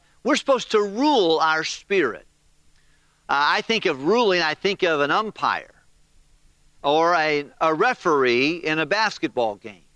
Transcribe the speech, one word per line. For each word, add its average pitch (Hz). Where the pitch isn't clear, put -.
we're 262
supposed -
to 214
rule 208
our 160
spirit. 151
Uh, 147
I 208
think 220
of 143
ruling, 196
I 156
think 190
of 165
an 143
umpire 147
or 160
a, 151
a 160
referee 151
in 156
a 160
basketball 143
game. 98